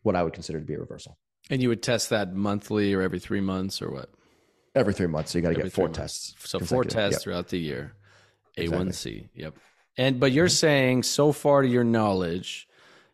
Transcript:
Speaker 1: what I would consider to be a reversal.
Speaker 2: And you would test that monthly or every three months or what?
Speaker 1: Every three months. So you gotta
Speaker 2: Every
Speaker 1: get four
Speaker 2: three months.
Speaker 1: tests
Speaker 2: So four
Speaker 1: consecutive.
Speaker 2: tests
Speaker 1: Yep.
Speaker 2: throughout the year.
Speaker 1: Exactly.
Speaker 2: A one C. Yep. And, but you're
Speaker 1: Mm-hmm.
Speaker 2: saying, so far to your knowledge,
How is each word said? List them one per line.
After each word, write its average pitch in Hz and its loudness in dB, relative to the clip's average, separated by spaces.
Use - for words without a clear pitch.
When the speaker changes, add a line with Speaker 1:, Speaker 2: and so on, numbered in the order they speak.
Speaker 1:
what 101 0
I 87 2
would 82 -2
consider 80 -10
to 78 -10
be 76 -6
a 71 -6
reversal. - -14
Speaker 2:
And 131 0
you 123 2
would 113 -2
test 117 0
that 101 0
monthly 101 0
or 95 2
every 92 -2
three 101 -4
months 95 -4
or - -6
what? 67 -10
Speaker 1:
Every 139 2
three 92 0
months. 76 -4
So 87 -2
you 82 0
gotta 82 2
Speaker 2:
Every 73 -2
Speaker 1:
get 90 -10
four 87 0
Speaker 2:
three 80 -8
months. - -10
Speaker 1:
tests - -16
Speaker 2:
So 90 -6
four 123 0
Speaker 1:
consecutive. - -4
Speaker 2:
tests 104 2
Speaker 1:
Yep. - -2
Speaker 2:
throughout 90 -6
the 92 -2
year. 73 -6
Speaker 1:
Exactly. 85 -2
Speaker 2:
A 90 -2
one 92 -2
C. 53 -10
Yep. 78 -12
And, 127 2
but 135 4
you're 160 4
Speaker 1:
Mm-hmm. - 2
Speaker 2:
saying, 131 4
so 147 4
far 143 4
to 135 4
your 123 4
knowledge, 98 0